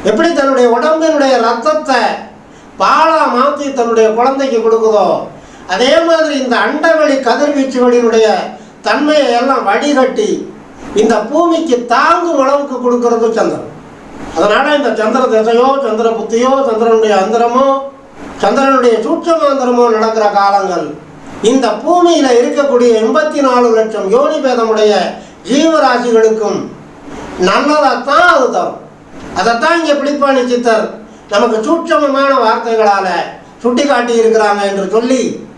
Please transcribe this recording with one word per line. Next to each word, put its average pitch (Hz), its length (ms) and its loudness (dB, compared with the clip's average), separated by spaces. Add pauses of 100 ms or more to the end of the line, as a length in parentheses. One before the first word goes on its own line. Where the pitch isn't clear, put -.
எப்படி 339 300 0
தன்னுடைய 269 360 2
உடம்பினுடைய 294 720 0
ரத்தத்தை 240 600 -2 (800)
பாலா 320 420 2 (140)
மாத்தி 285 380 -2
தன்னுடைய 226 360 2
குழந்தைக்கு 254 480 0
கொடுக்குதோ, 220 680 0 (420)
அதே 254 320 2
மாதிரி 320 400 0
இந்த 233 180 -2
அண்டவெளி 302 560 0
கதிர்வீச்சுகளினுடைய 247 1080 2 (580)
தன்மையை 277 500 0
எல்லாம் 240 320 0
வடிகட்டி 247 920 -2 (420)
இந்த 220 200 2
பூமிக்கு 262 720 0
தாங்கும் 311 560 0
அளவுக்கு 254 500 0
கொடுக்கறது 233 400 0
சந்திரன். 185 420 -4 (640)
அதனால 262 380 2
இந்த 247 200 0
சந்திர 226 280 0
திசையோ, 233 580 2
சந்திர 226 280 -2
புத்தியோ, 226 420 -2
சந்திரனுடைய 226 640 0
அந்தரமோ, 240 640 0 (640)
சந்திரனுடைய 247 580 2
சூட்சமாந்தரமோ 269 880 0
நடக்கிற 220 360 0
காலங்கள் 196 800 -2 (380)
இந்த 254 260 2
பூமியில 339 560 2
இருக்கக்கூடிய 247 680 2
எண்பத்தி 294 480 0
நாலு 247 280 2
லட்சம் 214 400 0
யோனி 285 260 2
பேதமுடைய 220 800 0 (340)
ஜீவராசிகளுக்கும் 240 1160 0 (760)
நல்லதைத்தான் 277 840 0
அது 269 240 2
தரும். - 260 -4 (580)
அதைத்தான் 262 500 0
இங்க 294 80 2
பிடிப்பாணி 269 540 0
சித்தர் 240 500 0 (320)
நமக்கு 220 420 0
சூட்சமமான 285 640 0
வார்த்தைகளால 220 760 0 (540)
சுட்டி 247 220 0
காட்டி 240 360 0
இருக்கிறாங்க 214 420 2
என்று 196 300 -4
சொல்லி 240 560 -2 (100)